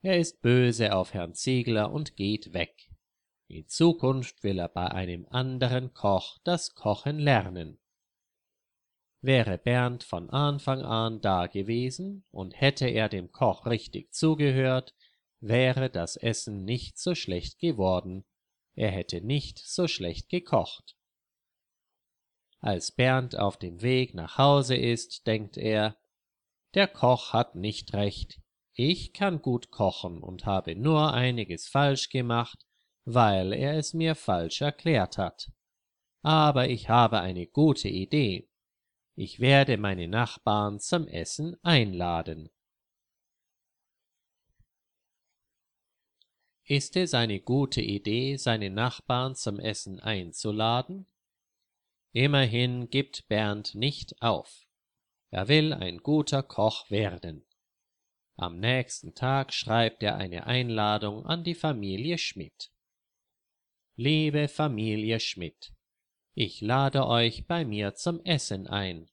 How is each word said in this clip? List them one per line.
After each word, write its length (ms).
Er 160
ist 240
böse 540
auf 180
Herrn 200
Ziegler 580
und 240
geht 380
weg. 360
In 200
Zukunft 760
will 160
er 100
bei 200
einem 400
anderen 640
Koch 500
das 320
Kochen 440
lernen. 600
Wäre 360
Bernd 460
von 260
Anfang 520
an 400
da 260
gewesen 840
und 280
hätte 280
er 200
dem 240
Koch 340
richtig 480
zugehört, 800
wäre 500
das 280
Essen 480
nicht 320
so 180
schlecht 440
geworden, 680
er 160
hätte 300
nicht 380
so 280
schlecht 400
gekocht. 680
Als 320
Bernd 460
auf 200
dem 240
Weg 320
nach 240
Hause 380
ist, 520
denkt 300
er, 400
„Der 140
Koch 440
hat 240
nicht 380
recht, 480
ich 400
kann 280
gut 280
kochen 520
und 240
habe 300
nur 380
einiges 540
falsch 420
gemacht, 560
weil 480
er 240
es 160
mir 220
falsch 460
erklärt 560
hat. 340
Aber 480
ich 200
habe 300
eine 280
gute 420
Idee. 600
Ich 240
werde 380
meine 300
Nachbarn 720
zum 280
Essen 560
einladen.“ 840
Ist 320
es 180
eine 280
gute 400
Idee, 560
seine 320
Nachbarn 680
zum 240
Essen 400
einzuladen? 1040
Immerhin 760
gibt 380
Bernd 480
nicht 460
auf. 460
Er 180
will 260
ein 240
guter 440
Koch 480
werden. 560
Am 240
nächsten 540
Tag 400
schreibt 500
er 120
eine 320
Einladung 800
an 180
die 120
Familie 640
Schmidt. 540
„Liebe 520
Familie 720
Schmidt, 540
ich 260
lade 440
euch 420
bei 180
mir 300
zum 280
Essen 440
ein. 460